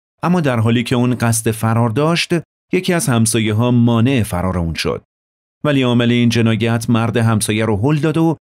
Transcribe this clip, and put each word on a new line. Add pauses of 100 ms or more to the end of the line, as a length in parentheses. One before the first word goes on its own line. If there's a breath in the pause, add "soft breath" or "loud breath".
(240)
اما
در
حالی
که
اون
قصد
فرار
داشت، (400)
یکی
از
همسایه‌ها
مانع
فرار
اون
شد. (600)
ولی
عامل
این
جنایت
مرد
همسایه
رو
هل
داد
و